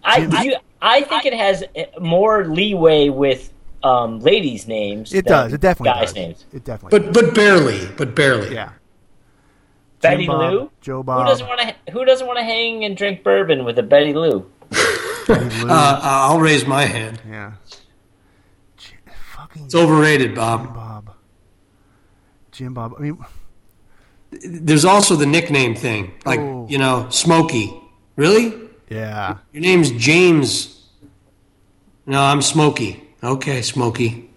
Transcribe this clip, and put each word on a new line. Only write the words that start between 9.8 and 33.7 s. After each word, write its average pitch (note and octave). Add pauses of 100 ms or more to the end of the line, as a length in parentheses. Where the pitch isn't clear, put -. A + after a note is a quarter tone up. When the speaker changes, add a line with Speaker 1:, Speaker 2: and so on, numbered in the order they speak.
Speaker 1:
Betty F3+
Speaker 2:
Jim -
Bob, E3
Speaker 1:
Lou? C4 (100)
Speaker 2:
Joe C3
Speaker 1:
Who C3
Speaker 2:
Bob. B2+
Speaker 1:
doesn't -
wanna, A#3+ (160)
who B3
doesn't C4
wanna A#3+
hang A3+
and G3+
drink G3+
bourbon F3+
with A#2
a A2+
Betty C#3+
Lou? C#3+ (760)
Speaker 2:
Betty C#3+ (180)
Lou. A#2+
Speaker 3:
Uh, C#3+
I'll C#3
raise D3+
my C#3
hand. A2
Speaker 2:
Yeah. G#2+ (1200)
J-, - (400)
fucking -
Speaker 3:
It's C3+
overrated, D3+
Bob. A2+
Speaker 2:
Jim B2+
Bob. A2 (1400)
Jim B2+
Bob. A#2
I D3
mean, D3 (1040)
Speaker 3:
There's D#3+
also G3
the D3
nickname C#3+
thing. G#2 (120)
Like, B2+
Speaker 2:
Oh. C3+
Speaker 3:
you C#3
know, B2+
Smokey. D#3 (360)
Really? G#3+ (360)
Speaker 2:
Yeah. G#2+ (160)
Speaker 3:
Your D3
name's F3
James. D3 (1160)
No, C#3
I'm C#3
Smokey. C#3+ (200)
Okay, C3
Smokey. A#2